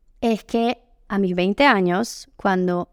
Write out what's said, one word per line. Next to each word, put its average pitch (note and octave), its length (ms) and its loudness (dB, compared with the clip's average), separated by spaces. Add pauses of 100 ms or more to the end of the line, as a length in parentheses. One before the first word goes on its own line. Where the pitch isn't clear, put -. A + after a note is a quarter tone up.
(220)
es A3+ 220 0
que A#3 380 -2 (260)
a G3+ 100 -4
mis F#3 180 0
veinte F#3 300 2
años, G3 680 0
cuando F3+ 580 0